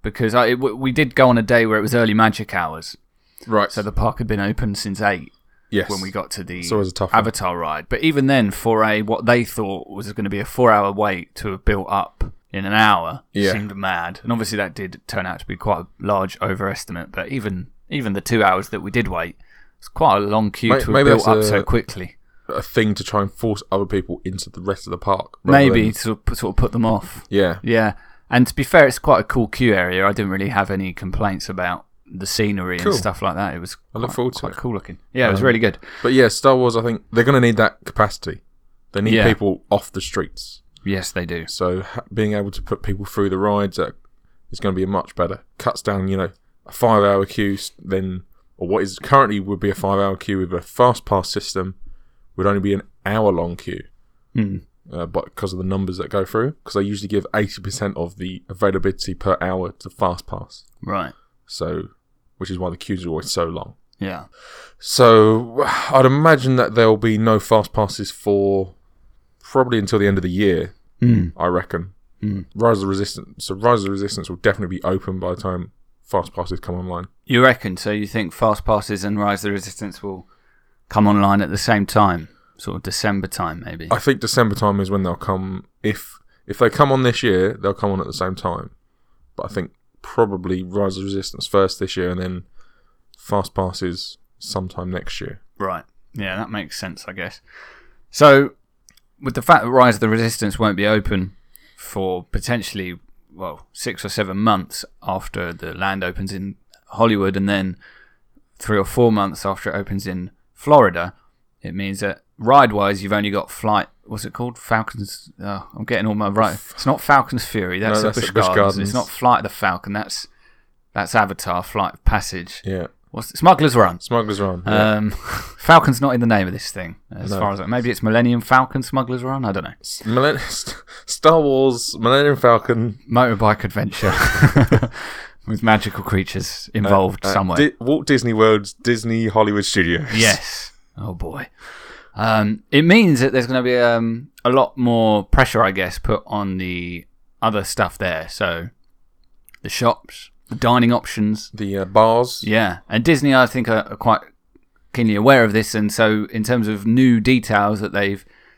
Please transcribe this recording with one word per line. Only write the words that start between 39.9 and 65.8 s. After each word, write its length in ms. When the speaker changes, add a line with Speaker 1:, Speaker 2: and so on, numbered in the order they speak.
Speaker 2:
the 80
streets. 640
Speaker 1:
Yes, 280
they 140
do. 200
Speaker 2:
So 360
ha-, 200
being 220
able 180
to 100
put 200
people 220
through 260
the 80
rides, 400
uh, 120
is 100
gonna 140
be 120
much 280
better. 300
Cuts 240
down, 260
you 80
know, 140
a 60
five-hour 540
queue, 280
s-, 240
then, 440
or 100
what 160
is 160
currently 400
would 220
be 100
a 40
five-hour 420
queue 220
with 140
a 100
fast 420
pass 240
system, 460
would 120
only 140
be 140
an 80
hour-long 500
queue. 280
Speaker 1:
Hmm. 220
Speaker 2:
Uh, 160
but 300
'cause 160
of 60
the 60
numbers 340
that 120
go 140
through, 300
'cause 100
they 80
usually 260
give 160
eighty 280
percent 340
of 200
the 320
availability 640
per 260
hour 380
to 120
fast 360
pass. 380
Speaker 1:
Right. 300
Speaker 2:
So, 440
which 120
is 80
why 120
the 80
queues 260
are 60
always 200
so 140
long. 300
Speaker 1:
Yeah. 260
Speaker 2:
So, 880
I'd 420